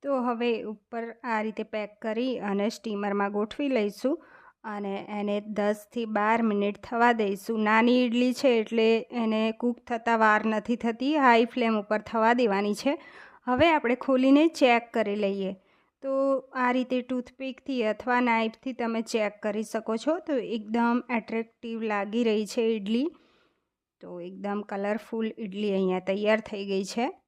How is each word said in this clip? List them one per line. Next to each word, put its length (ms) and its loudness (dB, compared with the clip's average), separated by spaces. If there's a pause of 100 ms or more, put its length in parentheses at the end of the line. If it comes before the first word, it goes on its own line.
તો 200 -2
હવે 400 -2
ઉપર 640 -10
આ 160 -2
રીતે 220 -4
પેક 280 -8 (120)
કરી 360 -2
અને 300 0
સ્ટીમરમાં 640 -2
ગોઠવી 360 -2
લઈશું 560 -2 (400)
અને 440 -8
એને 320 -2
દસ 520 -4
થી 120 -4
બાર 380 0
મિનિટ 360 0
થવા 340 2
દઈશું. 500 -2
નાની 440 4
ઈડલી 260 2
છે 280 2
એટલે 500 2
એને 420 0
કૂક 260 -2
થતાં 400 -2
વાર 280 4
નથી 300 0
થતી, 400 -2
હાઈ 280 6
ફ્લેમ 340 0
ઉપર 220 -2
થવા 320 2
દેવાની 420 2
છે. 240 -2 (460)
હવે 260 4
આપણે 240 2
ખોલીને 520 4
ચેક 460 4
કરી 240 0
લઈએ. 360 -2 (500)
તો 360 0
આ 320 -2
રીતે 320 0
ટૂથપીકથી 800 -6
અથવા 380 0
નાઇફથી 520 0
તમે 300 -4
ચેક 300 -2 (100)
કરી 200 -4
શકો 340 -4
છો. 220 -2
તો 140 -6
એકદમ 680 0 (140)
એટ્રેક્ટિવ 680 -8
લાગી 420 -2
રહી 220 2
છે 160 -4
ઈડલી. 440 0 (960)
તો 200 -14
એકદમ 420 -8
કલરફુલ 760 -4
ઈડલી 340 -4
અહીંયા 280 2
તૈયાર 400 0
થઈ 260 -10
ગઈ 180 -2
છે. 440 -6